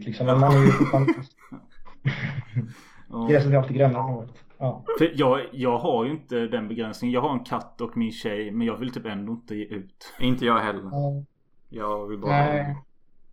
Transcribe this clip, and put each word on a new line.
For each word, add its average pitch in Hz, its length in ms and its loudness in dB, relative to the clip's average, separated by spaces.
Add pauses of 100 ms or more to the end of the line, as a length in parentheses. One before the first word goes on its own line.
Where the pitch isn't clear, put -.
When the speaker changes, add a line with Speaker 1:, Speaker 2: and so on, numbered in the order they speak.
Speaker 1:
liksom. 117 200 -4
Men 127 140 6
man 139 160 8
är 139 100 8
ju 135 60 8
fortfarande 135 460 4
Speaker 2:
<laughs> - 60 -12 (1900)
Ja. 117 200 -6
Speaker 1:
Gräset 143 240 4
är 139 40 6
alltid 123 200 0
grönare 127 260 4
än 131 60 -2
året. 117 240 -8 (260)
Ja. 127 260 -4 (120)
Speaker 2:
För 160 180 4
jag, 135 260 4 (100)
jag 123 260 0
har 120 280 0
ju 139 60 -2
inte 120 360 -4
den 110 200 -4
begränsningen. 113 460 -4
Jag 123 80 2
har 143 120 0
en 123 100 -4
katt - 380 -8
och 117 160 -6
min 113 140 0
tjej, 107 400 -6
men 117 160 -2
jag 110 100 -2
vill 123 160 -8
typ 117 120 -8
ändå 104 280 -6
inte 113 220 -10
ge 104 100 -6
ut. - 540 -14
Speaker 3:
Inte 127 260 2
jag 117 140 4
heller. 101 320 -4
Speaker 1:
Ja. 143 320 -4 (460)
Speaker 3:
Jag 104 380 -6
vill 104 120 -8
bara 101 120 -2
Speaker 1:
Nej. 143 460 0 (560)